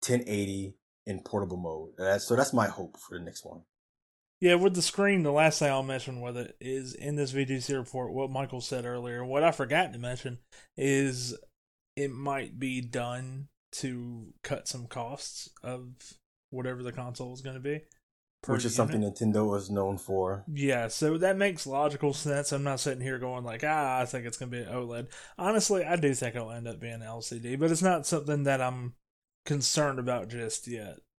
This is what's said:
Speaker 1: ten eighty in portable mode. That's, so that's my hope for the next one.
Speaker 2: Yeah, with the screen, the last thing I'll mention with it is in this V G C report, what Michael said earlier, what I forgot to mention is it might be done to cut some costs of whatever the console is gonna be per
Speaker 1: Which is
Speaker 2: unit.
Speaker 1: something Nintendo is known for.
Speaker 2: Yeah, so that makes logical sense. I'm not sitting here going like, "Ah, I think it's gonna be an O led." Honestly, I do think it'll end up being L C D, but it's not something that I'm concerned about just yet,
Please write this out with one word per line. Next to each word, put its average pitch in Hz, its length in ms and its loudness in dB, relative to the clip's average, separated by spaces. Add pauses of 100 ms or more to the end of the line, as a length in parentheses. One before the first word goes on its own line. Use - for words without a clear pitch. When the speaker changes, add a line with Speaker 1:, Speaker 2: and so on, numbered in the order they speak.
Speaker 1:
ten 123 240 2
eighty 98 480 -2 (320)
in 98 140 -4
portable 95 360 -2
mode. 80 400 -8
That's, 98 300 2
so 120 80 4
that's 139 180 4
my 110 140 4
hope 92 300 -6
for - 200 -14
the 85 80 -8
next - 180 -14
one. 82 180 -16 (800)
Speaker 2:
Yeah, 175 160 8
with 185 200 6
the 170 80 2
screen, 202 400 4
the 147 80 4
last 151 260 6
thing 147 140 4
I'll 135 100 2
mention 131 400 -4
with 123 160 -6
it 120 220 -8
is 127 340 -6
in 147 220 -4
this 143 160 0
V 135 140 2
G 135 140 0
C 131 140 -2
report, 127 400 -4
what 131 160 -2
Michael 131 320 -4
said 123 240 -4
earlier, 123 400 -6
what 139 180 4
I 170 60 10
forgot 151 440 2
to 120 60 -10
mention 123 380 -6 (400)
is 131 580 2 (600)
it 139 160 -2
might 135 480 -4
be 131 220 -2
done 127 680 -6 (240)
to 120 560 -6 (160)
cut - 240 -4
some 123 180 -8
costs - 640 -8 (140)
of 127 220 -8 (680)
whatever 127 320 -4
the 123 80 -6
console 123 420 -8
is 127 80 -14
gonna 131 180 -8
be 147 220 -2 (600)
per 127 100 2
Speaker 1:
Which 117 120 2
is 113 120 2
Speaker 2:
unit. 123 140 4
Speaker 1:
something 107 420 2
Nintendo 104 240 4
is 98 120 -4
known 98 280 2
for. 95 500 0
Speaker 2:
Yeah, 135 400 2
so 156 300 2
that 190 200 4
makes 196 280 2
logical 143 480 2
sense. 143 380 0
I'm 139 120 0
not 135 160 0
sitting 131 220 -2
here 131 160 -2
going 127 260 -4
like, 117 220 -6
"Ah, 147 340 2
I 127 60 2
think 120 200 -6
it's 117 120 -6
gonna 123 140 -8
be 120 100 -6
an 101 120 -8
O 123 100 -2
led." 120 240 -6 (300)
Honestly, 202 460 4
I 165 120 2
do 147 180 4
think 120 220 -4
it'll 113 160 -6
end 117 160 -8
up 113 120 -8
being 117 220 -10
L 113 200 -10
C 117 180 -8
D, 120 160 -4
but 160 160 4
it's 165 100 2
not 180 240 4
something 147 380 0
that 135 180 4
I'm 127 320 -4 (520)
concerned 139 540 2
about 120 300 -2
just 117 380 -6
yet, 107 320 -10 (200)